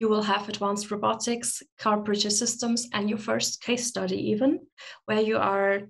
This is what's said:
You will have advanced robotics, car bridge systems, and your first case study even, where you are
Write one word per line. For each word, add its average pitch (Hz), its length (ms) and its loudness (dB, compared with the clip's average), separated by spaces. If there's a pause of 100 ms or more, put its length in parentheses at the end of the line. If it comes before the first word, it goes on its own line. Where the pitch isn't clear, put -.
You 220 100 4
will 214 120 4
have 202 280 0
advanced 202 400 -2
robotics, 226 720 -2 (160)
car 214 200 2
bridge 208 320 0
systems, 233 600 0
and 208 160 0
your 214 100 0
first - 440 -2
case 240 240 -2
study 190 320 -2 (140)
even, 262 280 2 (460)
where 214 160 2
you 220 160 2
are 196 520 2